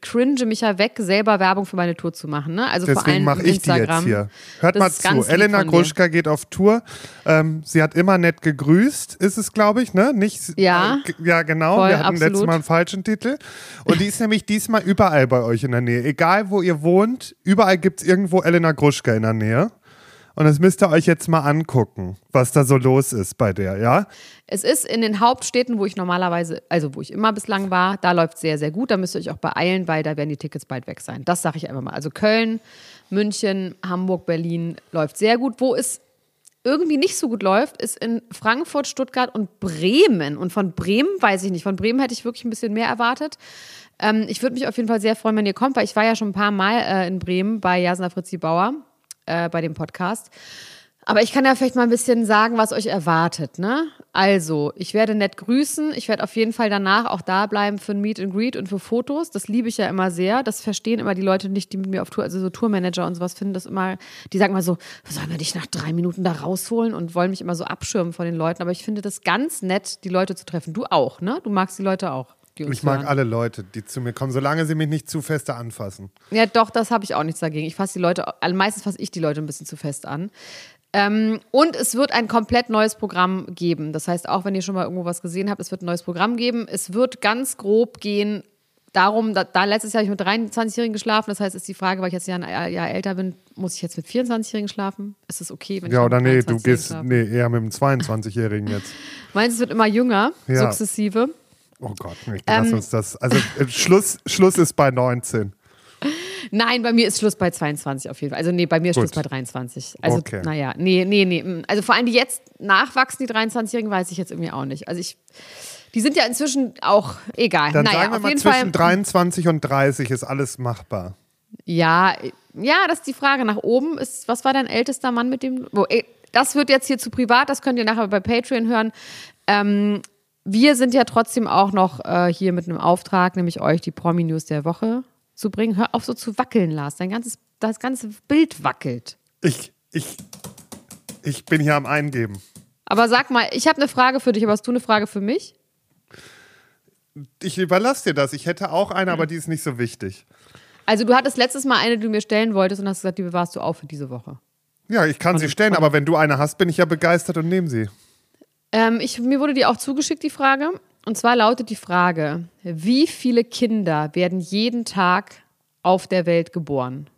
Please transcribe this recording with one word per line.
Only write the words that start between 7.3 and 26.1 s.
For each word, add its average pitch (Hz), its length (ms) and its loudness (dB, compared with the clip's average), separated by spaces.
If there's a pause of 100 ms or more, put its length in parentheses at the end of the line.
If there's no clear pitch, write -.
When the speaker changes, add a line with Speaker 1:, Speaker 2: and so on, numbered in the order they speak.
Speaker 2:
sie 160 180 4
hat 156 120 0
immer 185 240 6
nett 170 240 2
gegrüßt, 160 720 2
ist 196 240 0
es, - 160 -6
glaub 214 240 4
ich, 247 160 -2
ne? 214 200 4
Nicht, 208 280 0 (180)
Speaker 1:
Ja. 190 460 4
Speaker 2:
äh, - 60 -2
g-, - 20 -8 (120)
ja, 170 140 6
genau. 160 360 2
Speaker 1:
Voll, 190 120 6
Speaker 2:
Wir 180 120 6
hatten 147 160 2
letztes 156 120 4
Speaker 1:
absolut. 196 200 2
Speaker 2:
Mal 165 80 4
einen 156 60 0
falschen 170 400 0
Titel. 233 360 -2 (480)
Und 196 120 4
die 196 100 0
ist - 120 -8
<laughs> - 0 -
nämlich 220 240 2
diesmal 214 380 0
überall 175 440 4
bei 123 160 2
euch 117 220 0
in 131 60 -2
der 123 100 2
Nähe. 120 240 0
Egal, 175 460 2
wo 202 100 2
ihr 170 220 0
wohnt, 196 520 2 (100)
überall 190 340 6
gibt's 185 240 0
irgendwo 185 400 4
Elena 165 300 4
Gruschka 143 420 2
in 110 80 2
der 110 100 2
Nähe. 113 380 2 (680)
Und 156 100 2
das 147 120 6
müsst 180 240 4
ihr 196 60 6
euch 160 180 4
jetzt 165 220 2
mal 165 120 4
angucken, 131 760 0 (160)
was 127 200 4
da 143 120 6
so 135 120 6
los 131 360 4
ist 104 240 -4
bei 107 160 2
der, 95 260 -4
ja? 127 280 4 (400)
Speaker 1:
Es - 180 -6
ist - 220 0
in 226 160 -2
den 214 180 0
Hauptstädten, 247 580 0
wo 196 60 0
ich 196 120 -4
normalerweise, 175 760 -2